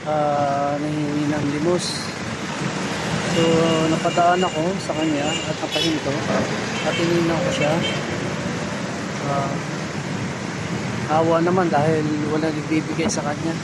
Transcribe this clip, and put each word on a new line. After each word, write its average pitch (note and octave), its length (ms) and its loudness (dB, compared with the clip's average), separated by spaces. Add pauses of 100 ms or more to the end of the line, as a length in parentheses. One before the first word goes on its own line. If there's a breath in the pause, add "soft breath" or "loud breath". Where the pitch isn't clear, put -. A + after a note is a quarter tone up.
ah, D3 720 2
nanghihingi D3 560 0
ng D3 240 0
limos. E3+ 560 0 (1200)
So, E3+ 120 4 (440)
napadaan F3 560 4
ako D#3 180 0 (220)
sa - 80 -4
kanya D#3 320 0
at D#3 400 -2
napahinto. D#3 480 0 (720)
At E3 160 0
tinignan E3+ 400 2
ko F3 160 0
siya. D3+ 180 2 (1600)
Ah, C#3 240 0 (1700)
awa E3 160 4
naman F3 320 2
dahil D3+ 320 4 (320)
wala D#3 160 0
nagbibigay D#3 560 -2
sa D#3 160 -2
kanya. D3+ 400 -2